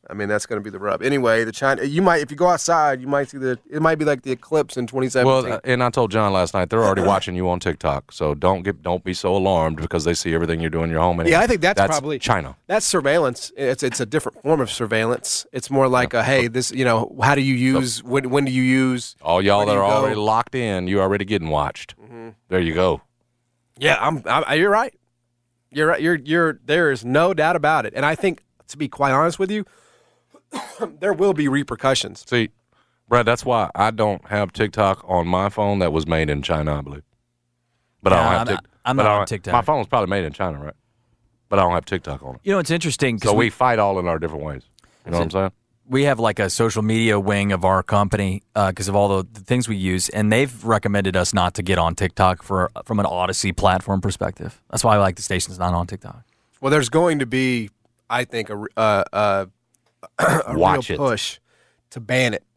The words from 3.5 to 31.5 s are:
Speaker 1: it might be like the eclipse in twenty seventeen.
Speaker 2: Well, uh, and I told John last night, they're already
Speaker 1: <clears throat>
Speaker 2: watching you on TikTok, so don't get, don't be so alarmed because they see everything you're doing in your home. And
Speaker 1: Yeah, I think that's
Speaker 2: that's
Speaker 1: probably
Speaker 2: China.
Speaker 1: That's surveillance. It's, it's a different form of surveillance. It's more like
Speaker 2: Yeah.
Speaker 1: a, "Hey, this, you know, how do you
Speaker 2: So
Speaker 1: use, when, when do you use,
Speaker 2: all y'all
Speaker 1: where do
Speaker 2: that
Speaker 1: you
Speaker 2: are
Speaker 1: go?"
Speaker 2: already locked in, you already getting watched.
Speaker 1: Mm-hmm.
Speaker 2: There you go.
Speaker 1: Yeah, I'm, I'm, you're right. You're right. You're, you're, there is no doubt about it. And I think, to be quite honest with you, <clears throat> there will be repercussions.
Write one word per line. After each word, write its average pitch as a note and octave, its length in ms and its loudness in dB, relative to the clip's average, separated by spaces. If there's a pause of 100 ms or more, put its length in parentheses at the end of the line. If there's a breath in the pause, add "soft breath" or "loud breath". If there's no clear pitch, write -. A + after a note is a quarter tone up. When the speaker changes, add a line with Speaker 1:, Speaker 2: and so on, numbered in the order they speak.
Speaker 1:
it D3+ 120 -4
might D#3+ 140 4
be D3+ 100 -2
like C#3+ 160 0
the C3 100 -4
eclipse D#3 460 -2
in B2 80 -4
twenty C3 240 -2
seventeen. B2+ 400 2
Speaker 2:
Well, - 60 -4
uh, - 80 -8
and B2+ 180 0
I B2 80 2
told A#2 200 0
John G#2 220 2
last F#2 220 0
night, F#2 160 0
they're A2+ 120 2
already G2 200 4
Speaker 1:
<clears throat> G2 120 4
Speaker 2:
watching F#2 220 -2
you F#2 140 -2
on F2 100 -2
TikTok, D2+ 520 -4
so D2+ 220 -2
don't F2+ 280 0
get, F#2 200 -6
don't F2 220 -4
be F#2 80 -6
so F#2 240 0
alarmed F2 400 2
because D#2+ 280 -4
they E2+ 100 0
see E2 200 -4
everything E2 260 -2
you're E2 100 -2
doing E2 140 -2
in E2 60 -4
your D#2+ 100 0
home. E2+ 200 2
And E2 80 0
Speaker 1:
Yeah, E3 120 4
I A#3 60 2
think A3+ 140 0
that's F3+ 160 0
Speaker 2:
that's G3 140 2
Speaker 1:
probably D3 280 -4
Speaker 2:
China. F2 380 -2 (120)
Speaker 1:
That's G#3+ 180 -2
surveillance. C#3+ 680 0
It's, C3+ 260 -2
it's B2+ 180 -4
a A#2+ 60 -2
different C3 360 -6
form D3 200 0
of A2+ 80 -4
surveillance. A2 800 -2
It's C3 180 -8
more C3+ 180 4
like B2 260 0
Speaker 2:
Yeah. A#2 60 2
Speaker 1:
a, A2 40 0
"Hey, B2+ 240 2
this, A#2+ 240 -4
you B2+ 140 0
know, A2+ 360 0
how C#3 120 4
do C#3+ 80 0
you C3 320 2
Speaker 2:
So C3+ 60 2
Speaker 1:
use, A#2 220 -4
when, B2+ 280 -2
when C#3 160 2
do C3+ 40 -2
you B2+ 120 0
use, C3 580 0
Speaker 2:
all E2+ 220 2
y'all G2+ 160 4
Speaker 1:
where G#2 80 4
do G#2+ 60 0
Speaker 2:
that G2+ 40 4
Speaker 1:
you G2 60 2
Speaker 2:
are G2+ 80 4
Speaker 1:
go?" G#2+ 60 4
Speaker 2:
already C3+ 200 0
locked G#2+ 380 0
in, G2+ 340 -2
you G2 140 0
already G2 240 0
getting F#2 240 -2
watched. - 500 -4
Speaker 1:
Mm-hmm. A2+ 300 -18 (180)
Speaker 2:
There F#2 120 0
you E2 120 0
go. E2+ 300 0 (760)
Speaker 1:
Yeah, C#3 220 2
I'm, C#3 260 -2
I'm, C#3+ 320 0
you're G3 120 2
right. A3+ 240 0 (760)
You're D3+ 180 0
right. E3 120 0
You're, E3+ 160 0
you're, D#3 480 -2
there D#3 260 2
is A#2 140 -4
no D#3 300 2
doubt D#3+ 220 0
about D3+ 280 2
it. G#2 100 -8
And C3+ 120 -2
I D#3+ 80 2
think, F3 280 -4 (260)
to C#3+ 100 -20
be D3 100 -4
quite C#3 240 0
honest D#3+ 260 2
with F#3+ 120 -2
you, G#3 160 -4 (840 soft breath)
<clears throat> E3 500 -10
there G3 120 0
will F#3 220 2
be D3 140 0
repercussions. C3 800 -2